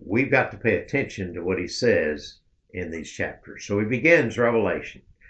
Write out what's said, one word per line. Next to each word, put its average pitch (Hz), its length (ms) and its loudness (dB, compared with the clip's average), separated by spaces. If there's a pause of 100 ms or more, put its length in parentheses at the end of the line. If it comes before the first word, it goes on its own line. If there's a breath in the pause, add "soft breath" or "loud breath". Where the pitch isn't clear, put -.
we've 117 280 0
got 131 200 2
to 101 60 -14
pay 107 200 2
attention 98 580 -4
to 85 80 -6
what 90 160 0
he 87 80 -6
says 82 720 0 (320)
in 90 180 -8
these 80 220 -10
chapters. - 520 -10
So 101 140 -2
he 104 80 0
begins 123 540 4
Revelation 110 640 0 (260 soft breath)